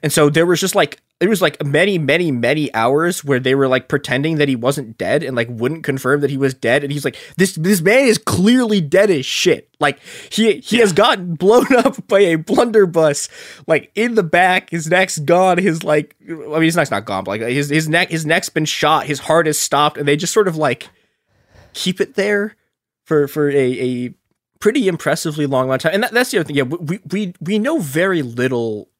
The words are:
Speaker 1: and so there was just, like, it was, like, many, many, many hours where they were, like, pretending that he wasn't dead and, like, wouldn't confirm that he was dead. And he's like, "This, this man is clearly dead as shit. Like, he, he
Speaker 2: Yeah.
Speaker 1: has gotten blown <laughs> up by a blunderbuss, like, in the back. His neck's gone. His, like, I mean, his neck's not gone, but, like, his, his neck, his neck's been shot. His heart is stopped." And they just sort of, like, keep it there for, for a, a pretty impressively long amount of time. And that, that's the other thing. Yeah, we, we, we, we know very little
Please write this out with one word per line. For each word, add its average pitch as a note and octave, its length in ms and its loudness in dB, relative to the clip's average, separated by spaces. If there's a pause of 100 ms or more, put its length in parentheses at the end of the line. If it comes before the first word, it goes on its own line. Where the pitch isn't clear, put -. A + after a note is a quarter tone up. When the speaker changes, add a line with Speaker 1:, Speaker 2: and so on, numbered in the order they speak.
Speaker 1:
and D3+ 120 -2
so D3 160 4
there D#3+ 160 2
was F3 160 0
just, F#3+ 140 -4
like, F3 260 -2 (180)
it F3+ 100 0
was, G#3 100 0
like, D#3+ 240 -2
many, E3 360 2
many, D#3 320 0
many C3 420 -2
hours C#3 500 0
where C#3 160 0
they C3 140 0
were, C3+ 140 2
like, B2+ 200 0
pretending C#3+ 500 -2
that D3 120 2
he C3 60 0
wasn't A#2+ 420 -4
dead A2+ 240 0
and, B2+ 140 -6
like, A#2 160 -2
wouldn't D3+ 320 -4
confirm C3+ 380 -2
that C#3 100 -2
he C#3 60 -6
was C3+ 180 -2
dead. C3 280 0
And C#3 80 -6
he's C#3+ 140 -6
like, B2+ 100 -6 (220)
"This, F#3 160 0
this F3+ 260 0
man A3 280 4
is G#3+ 100 2
clearly G#3+ 640 2
dead F#3 300 2
as C#3 120 0
shit. - 460 -2 (100)
Like, C#3+ 200 0 (320)
he, G#3+ 300 2
he - 160 -2
Speaker 2:
Yeah. A#3+ 40 4
Speaker 1:
has G3+ 120 4
gotten F#3+ 420 2
blown A3 400 4
<laughs> - 20 6
up - 300 -2
by G3+ 140 4
a E3+ 160 4
blunderbuss, E3+ 920 2 (380)
like, D#3+ 260 -2
in A3+ 220 0
the G#3 80 4
back. F3+ 480 0
His D#3 160 -6
neck's F3+ 320 0
gone. F3 400 2
His, E3 240 0
like, D3+ 320 -2 (120)
I E3 60 -10
mean, D#3 300 -2
his D#3+ 120 2
neck's D#3 140 0
not G#2 160 -4
gone, F#2+ 180 -4
but, G2 160 -6
like, A#2 120 -6
his, C#3+ 180 -2
his D#3 180 0
neck, E3+ 220 0
his D#3+ 160 -6
neck's E3 240 0
been D#3 160 -2
shot. D3+ 400 0
His C#3+ 140 -4
heart D#3+ 280 2
is D3+ 120 -2
stopped." D3 400 0
And C#3+ 80 -2
they D3 100 4
just D#3+ 160 -6
sort G#3 140 2
of, E3 80 -4
like, D3 340 -2 (840)
keep - 280 -4
it - 140 -4
there G#3 400 -2 (500)
for, D3 220 2
for D3 200 -2
a, C#3+ 80 0 (520)
a - 60 -12 (440)
pretty A#3 300 2
impressively D3+ 580 -2
long C3 200 0
amount C3 200 -2
of D#3+ 60 2
time. - 20 -4
And G3+ 100 0
that, A#3 100 -6
that's B3 180 0
the A3 80 0
other D#3 80 -2
thing. D3 80 -6
Yeah, C#3 80 2
we, C3+ 140 -6
we, F3 220 -6 (120)
we, F#3+ 280 -4
we G3 200 -2
know C#4+ 180 -2
very E3+ 460 -2
little A#2 680 -4 (100)